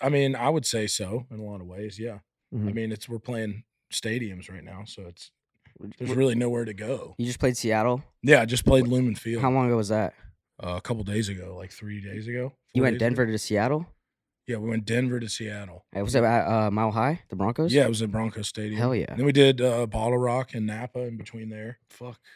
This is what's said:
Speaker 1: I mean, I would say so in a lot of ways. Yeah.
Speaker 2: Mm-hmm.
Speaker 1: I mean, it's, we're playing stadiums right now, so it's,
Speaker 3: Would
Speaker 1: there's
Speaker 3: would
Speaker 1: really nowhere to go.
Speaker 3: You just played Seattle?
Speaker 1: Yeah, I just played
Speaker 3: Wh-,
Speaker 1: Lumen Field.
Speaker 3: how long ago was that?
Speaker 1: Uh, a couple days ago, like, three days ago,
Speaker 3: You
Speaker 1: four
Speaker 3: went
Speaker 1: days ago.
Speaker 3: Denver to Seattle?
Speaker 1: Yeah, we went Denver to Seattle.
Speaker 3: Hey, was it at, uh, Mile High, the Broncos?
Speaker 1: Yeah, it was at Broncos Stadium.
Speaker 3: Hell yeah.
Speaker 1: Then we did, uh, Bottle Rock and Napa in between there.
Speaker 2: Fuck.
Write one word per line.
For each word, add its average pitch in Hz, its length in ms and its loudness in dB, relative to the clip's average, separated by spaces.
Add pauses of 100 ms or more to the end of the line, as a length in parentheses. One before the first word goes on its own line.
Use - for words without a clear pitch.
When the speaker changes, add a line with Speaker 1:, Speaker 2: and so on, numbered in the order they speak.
Speaker 1:
I 135 80 2
mean, 139 260 2
I 120 140 0
would 156 160 0
say 110 220 0
so 107 440 -4
in 110 80 -10
a 107 40 -10
lot 104 180 -10
of 87 60 -14
ways. 98 320 -10
Yeah. 110 200 -10 (340)
Speaker 2:
Mm-hmm. 107 140 -2
Speaker 1:
I 101 40 0
mean, 113 200 -2
it's, - 180 -10
we're 117 100 -6
playing 110 440 -6 (280)
stadiums 107 580 -6
right 92 140 -16
now, 95 220 -14
so 101 220 -16
it's, - 240 -18 (480)
Speaker 3:
Would 104 180 -14
Speaker 1:
there's 123 120 -6
Speaker 3:
would 123 80 0
Speaker 1:
really 131 180 4
nowhere 120 300 0
to 107 80 -8
go. 107 440 -8
Speaker 3:
You 120 80 -2
just 123 140 -6
played 127 180 4
Seattle? 117 460 2 (180)
Speaker 1:
Yeah, 135 200 8
I 113 40 0
just 120 200 0
played 131 200 8
Speaker 3:
Wh-, 120 60 0
Speaker 1:
Lumen 127 240 2
Field. 117 260 -4
Speaker 3:
how 131 100 2
long 127 160 2
ago 120 100 4
was 104 120 0
that? 107 240 0 (500)
Speaker 1:
Uh, 90 140 -6
a - 40 -8
couple 113 220 -6
days 101 260 -2
ago, 92 280 -10
like, 92 140 -14
three 104 300 -12
days 104 260 -10
ago, 123 260 -6 (200)
Speaker 3:
You 127 80 4
Speaker 1:
four - 20 6
Speaker 3:
went 123 160 4
Speaker 1:
days 113 80 4
ago. 120 80 2
Speaker 3:
Denver 123 160 4
to 107 80 0
Seattle? 127 480 0 (580)
Speaker 1:
Yeah, 120 120 -4
we 110 120 -6
went 113 160 -2
Denver 123 360 0
to 110 80 -8
Seattle. 104 640 -10
Speaker 3:
Hey, 101 80 -2
was 101 140 -2
it 120 80 6
at, 113 220 4
uh, 107 240 4
Mile 110 220 2
High, 127 380 0
the - 80 -8
Broncos? 120 360 0
Speaker 1:
Yeah, 139 120 6
it 117 40 2
was 110 120 -2
at 107 100 -2
Broncos 107 380 -4
Stadium. 107 280 -6
Speaker 3:
Hell 123 160 2
yeah. 95 220 -2
Speaker 1:
Then 123 100 0
we 143 60 6
did, 135 300 8
uh, 120 240 2
Bottle 113 320 0
Rock 123 360 0
and 107 140 -2
Napa 117 320 -8
in 120 180 -6
between 110 320 -12
there. 110 300 -12 (100)
Speaker 2:
Fuck. 120 300 -16 (160)